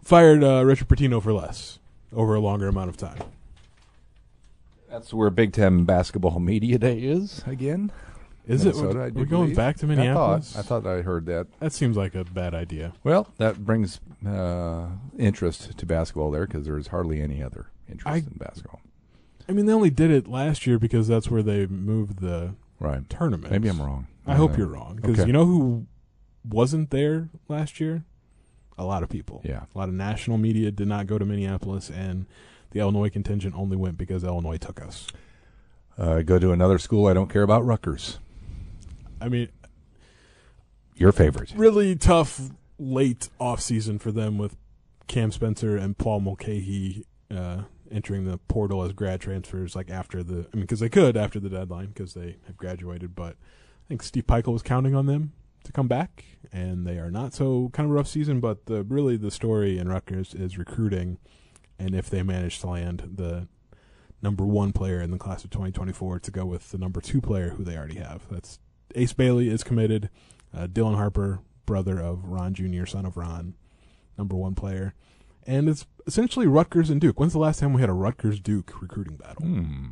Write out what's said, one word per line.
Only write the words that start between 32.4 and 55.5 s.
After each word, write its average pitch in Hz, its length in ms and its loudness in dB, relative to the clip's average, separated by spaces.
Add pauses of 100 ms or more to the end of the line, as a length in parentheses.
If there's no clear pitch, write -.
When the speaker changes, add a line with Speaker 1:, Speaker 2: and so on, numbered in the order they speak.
Speaker 1:
the 101 100 -4
Illinois 104 280 2
contingent 101 460 -4
only 95 220 -4
went 92 200 -2
because 92 260 -6
Illinois 85 340 -4
took - 260 -12
us. - 240 -14 (880)
Speaker 2:
Uh, 82 240 2
go 87 160 6
to 90 140 6
another 90 260 8
school 104 300 4
I 95 60 8
don't 92 180 4
care 101 120 4
about, 110 220 6
Rutgers. - 540 -2 (1040)
Speaker 1:
I 127 80 -4
mean, 120 180 0 (1500)
Speaker 2:
Your 90 180 8
favorite. 73 420 4
Speaker 1:
really 208 400 6
tough 147 540 4 (280)
late 131 520 0 (100)
offseason 113 600 -2
for 113 100 -4
them 107 260 -2
with 101 200 -4 (500)
Cam 113 240 0
Spencer 107 460 -2
and 98 200 -4
Paul 107 220 0
Mulcahy, 98 840 -6 (260)
uh, 90 320 -8 (280)
entering 98 340 -4
the 92 120 -4 (120)
portal 98 340 -2
as 90 100 -4
grad 95 280 -4
transfers, 92 540 -8
like, 92 140 -10
after 92 340 -8
the, 85 300 -8
I 110 40 -4
mean, 95 100 -4
'cause 110 120 -4
they 113 100 -2
could 135 260 4
after 104 240 -2
the 98 100 -6
deadline 92 440 -8
'cause 92 200 -12
they 87 240 -12 (100)
have 92 100 -20
graduated, 90 580 -12
but 85 200 -12 (500)
I - 20 -20
think 123 160 -10
Steve - 240 -6
Pikiell 120 260 2
was 113 100 -4
counting 135 320 0
on 135 100 2
them 147 260 -2 (320)